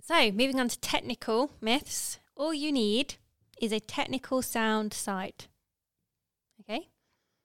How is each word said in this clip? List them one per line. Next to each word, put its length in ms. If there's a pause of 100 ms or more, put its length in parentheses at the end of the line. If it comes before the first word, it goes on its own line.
So 300
moving 280
on 80
to 120
technical 720 (100)
myths. 580 (160)
All 180
you 200
need 420 (460)
is 100
a 80
technical 600
sound 520
site. 540 (1120)
Okay. 300 (560)